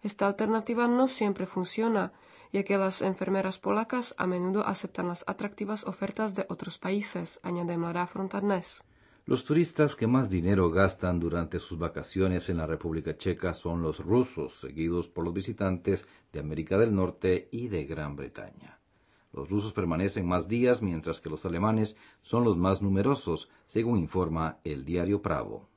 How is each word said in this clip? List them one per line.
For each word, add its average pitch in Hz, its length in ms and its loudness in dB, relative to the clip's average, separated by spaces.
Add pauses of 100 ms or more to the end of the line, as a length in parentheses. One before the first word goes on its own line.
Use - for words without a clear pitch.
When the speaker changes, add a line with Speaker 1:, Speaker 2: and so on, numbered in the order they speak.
Speaker 1:
Esta 202 260 -2
alternativa 220 600 0
no 247 220 4
siempre 202 360 -2
funciona, 196 680 -2 (400)
ya 202 100 0
que 202 140 2
las 190 240 0
enfermeras 190 580 0
polacas 226 580 -2
a 180 100 0
menudo 185 380 0
aceptan 185 440 -4
las 175 180 -8
atractivas 202 560 -6
ofertas 196 520 -4
de 196 120 -2
otros - 300 -8
países, 185 640 -4
añade 175 340 -2
Mladá 170 300 -2
fronta 190 320 -6
dnes. 196 420 0 (440)
Speaker 2:
Los 127 180 0
turistas 151 540 2
que 110 100 2
más 123 220 4
dinero 90 420 4
gastan 92 480 4
durante 85 400 -2
sus - 180 -10
vacaciones 90 680 0
en 87 120 0
la 78 60 0
República 78 520 -4
Checa 87 360 -2
son 85 280 -4
los 78 180 -2
rusos, 92 640 0
seguidos 82 480 -2
por 87 160 -4
los 87 80 -2
visitantes 95 720 -2 (240)
de 76 80 -8
América 78 380 -2
del 110 180 4
Norte 92 560 2
y 117 160 -6
de 87 160 -2
Gran 73 320 -6
Bretaña. - 640 -14 (540)
Los 71 160 -8
rusos 104 240 0
permanecen 90 520 0
más 87 220 0
días, 120 340 4
mientras 82 380 -2
que 78 100 -10
los 78 160 -6
alemanes 107 520 0 (240)
son 120 240 2
los 104 100 6
más 92 260 4
numerosos, 98 680 0 (180)
según 113 320 2
informa 80 640 0
el 69 220 -6
diario 87 360 0
Pravo. 55 560 -4